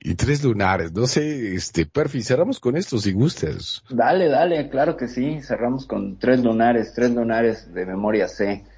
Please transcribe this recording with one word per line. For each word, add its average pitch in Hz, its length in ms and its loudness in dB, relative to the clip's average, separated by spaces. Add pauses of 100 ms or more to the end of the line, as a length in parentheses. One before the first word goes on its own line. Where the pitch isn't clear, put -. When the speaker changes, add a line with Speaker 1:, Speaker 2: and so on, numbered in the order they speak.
Speaker 1:
y - 160 -4
Tres 143 280 0
Lunares, 95 480 2
no 110 140 0
sé, 135 500 -2
este, 85 300 -2
Perfi, 139 360 -2
cerramos 170 380 0
con 123 160 0
esto 170 220 -2
si 101 140 0
gustas. - 760 -2
Speaker 2:
Dale, 143 400 2
dale, 151 400 2
claro 135 260 0
que 120 140 -6
sí, 143 340 -4
cerramos 123 440 -4
con 98 320 -6
Tres 127 260 4
Lunares, 113 500 2
Tres 120 180 2
Lunares 113 600 0
de 90 140 -6
Memoria 101 420 0
C. 101 340 -4 (160)